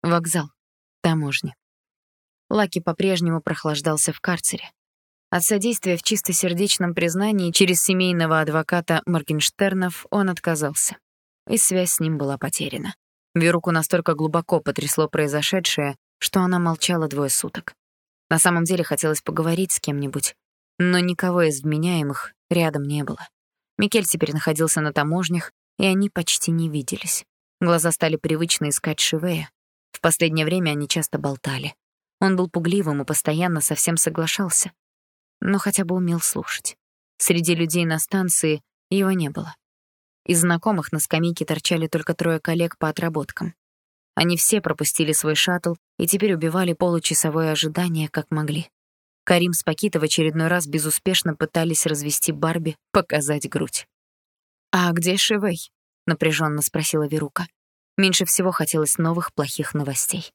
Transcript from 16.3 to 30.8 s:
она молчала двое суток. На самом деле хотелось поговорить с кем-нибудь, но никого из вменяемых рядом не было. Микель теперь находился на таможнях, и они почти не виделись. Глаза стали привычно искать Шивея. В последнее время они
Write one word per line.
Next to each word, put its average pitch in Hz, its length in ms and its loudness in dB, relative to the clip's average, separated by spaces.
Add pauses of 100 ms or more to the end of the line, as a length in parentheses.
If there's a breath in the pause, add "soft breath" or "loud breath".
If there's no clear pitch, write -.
она 180 180 2
молчала 165 480 0
двое 139 240 -2
суток. - 440 -4 (560)
На 160 100 4
самом 170 240 6
деле 175 180 0
хотелось 156 400 0
поговорить 165 480 0
с - 80 -2
кем-нибудь, 143 560 -4 (440)
но 180 200 4
никого 180 440 2
из 143 200 2
вменяемых 151 680 -2 (180)
рядом 160 320 2
не 147 220 -2
было. - 240 -10 (500)
Микель 208 280 2
теперь 156 260 0
находился 156 480 0
на 151 120 0
таможнях, 165 600 0 (260)
и 202 60 2
они 196 240 2
почти - 420 -2
не 165 180 0
виделись. 147 560 -6 (360)
Глаза 170 320 2
стали 160 240 0
привычно 156 520 0
искать 151 320 -2
Шивея. 160 500 -2 (420)
В - 80 -16
последнее 160 440 2
время 170 260 0
они 147 180 -2